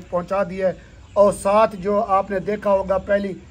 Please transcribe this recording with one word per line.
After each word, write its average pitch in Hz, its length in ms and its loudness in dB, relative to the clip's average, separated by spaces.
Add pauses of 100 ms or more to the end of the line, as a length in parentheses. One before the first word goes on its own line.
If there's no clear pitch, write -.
(100)
पहुंचा 185 340 -2
दी 185 140 -10
है। 185 180 0 (400)
और 202 180 6
साथ 214 440 2
जो 202 200 -2 (140)
आपने 196 300 0
देखा 208 300 -2
होगा 190 280 0
पहली 202 360 -2 (140)